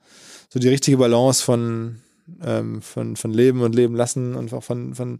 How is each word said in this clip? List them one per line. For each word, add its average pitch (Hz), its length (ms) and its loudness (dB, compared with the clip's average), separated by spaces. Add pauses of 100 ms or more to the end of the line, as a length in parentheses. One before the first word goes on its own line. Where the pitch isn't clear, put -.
(500)
so 131 100 -4
die 123 100 4
richtige 135 280 4
Balance 123 460 4
von, 117 540 -2 (460)
ähm, 113 400 -4
von, 117 320 -8
von 113 160 -6
Leben 127 300 4
und 113 120 0
Leben 117 220 2
lassen 123 400 -4
und 120 180 -10
auch 123 100 -10
von, 123 300 -8
von, 123 260 -8